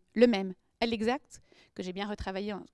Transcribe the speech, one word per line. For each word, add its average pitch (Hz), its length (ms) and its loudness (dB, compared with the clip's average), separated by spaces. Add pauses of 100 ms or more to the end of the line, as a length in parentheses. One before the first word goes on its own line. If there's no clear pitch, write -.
(140)
le 226 120 8
même, 190 280 0 (260)
à 240 60 2
l'exact, 233 560 -2 (320)
que - 80 -8
j'ai 180 100 -8
bien 202 160 -6
retravaillé, 202 460 -6 (200)